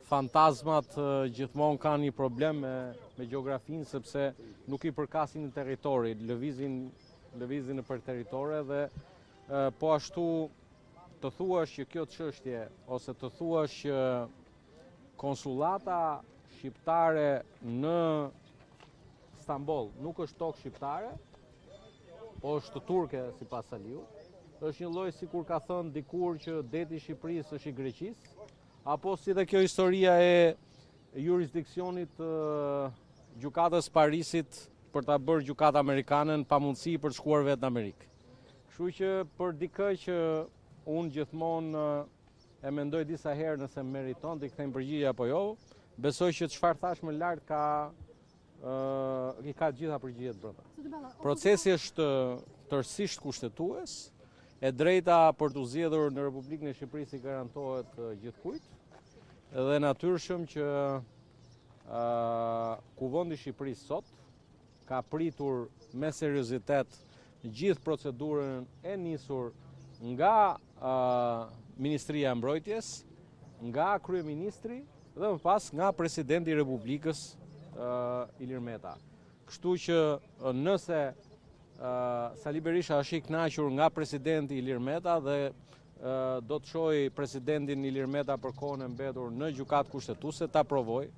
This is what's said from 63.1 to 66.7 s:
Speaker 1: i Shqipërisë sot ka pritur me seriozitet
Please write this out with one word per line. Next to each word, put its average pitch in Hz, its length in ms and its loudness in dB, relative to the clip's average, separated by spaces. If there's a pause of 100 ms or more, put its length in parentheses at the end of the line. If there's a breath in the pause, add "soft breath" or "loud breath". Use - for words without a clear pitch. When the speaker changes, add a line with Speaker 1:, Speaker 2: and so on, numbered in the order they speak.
Speaker 1:
i - 20 -10
Shqipërisë 135 480 -8
sot 175 220 -6 (800)
ka 131 160 0
pritur 143 640 -2 (240)
me 147 180 -2
seriozitet 139 800 0 (540 loud breath)